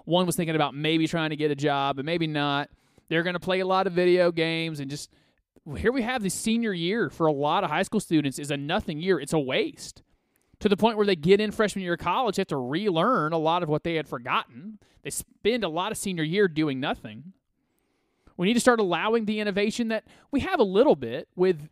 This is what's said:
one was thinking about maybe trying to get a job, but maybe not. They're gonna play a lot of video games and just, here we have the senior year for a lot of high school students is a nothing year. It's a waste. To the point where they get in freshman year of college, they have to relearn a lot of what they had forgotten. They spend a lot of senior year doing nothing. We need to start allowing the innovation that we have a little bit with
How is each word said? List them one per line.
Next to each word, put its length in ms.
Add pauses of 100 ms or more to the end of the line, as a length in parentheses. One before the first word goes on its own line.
one 220
was 100
thinking 200
about 200
maybe 320
trying 220
to 60
get 160
a 40
job, 400
but 100
maybe 220
not. 420 (380)
They're 160
gonna 160
play 220
a 60
lot 200
of 60
video 380
games 480
and 100
just, 200 (680)
here 140
we 100
have 200
the 80
senior 440
year 360
for 180
a 40
lot 320
of 60
high 140
school 180
students 380
is 120
a 60
nothing 420
year. 200
It's 140
a 60
waste. 640 (600)
To 80
the 80
point 180
where 100
they 120
get 240
in 100
freshman 320
year 100
of 60
college, 380
they 40
have 60
to 100
relearn 760
a 40
lot 240
of 60
what 160
they 120
had 120
forgotten. 720 (240)
They 60
spend 560
a 40
lot 220
of 60
senior 260
year 240
doing 320
nothing. 540 (1040)
We 100
need 60
to 80
start 180
allowing 460
the 160
innovation 480
that 160 (260)
we 80
have 220
a 20
little 320
bit 400
with 360